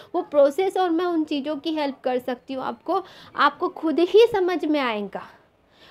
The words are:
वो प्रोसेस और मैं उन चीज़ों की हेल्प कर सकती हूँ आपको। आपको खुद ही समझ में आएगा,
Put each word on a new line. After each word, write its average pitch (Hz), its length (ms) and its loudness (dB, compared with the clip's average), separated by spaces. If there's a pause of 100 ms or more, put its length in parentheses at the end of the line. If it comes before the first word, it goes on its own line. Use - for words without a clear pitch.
(160)
वो 349 80 0
प्रोसेस 302 540 2
और 370 140 2
मैं 349 140 0
उन 339 200 0
चीज़ों 294 320 -4
की 320 180 -6
हेल्प 277 280 -4
कर 254 160 -2
सकती 254 340 -8
हूँ 262 100 -6
आपको। 349 400 -4 (340)
आपको 285 320 0
खुद 311 320 -2
ही 415 260 6
समझ 370 380 -2
में 302 140 0
आएगा, 208 480 -6 (640)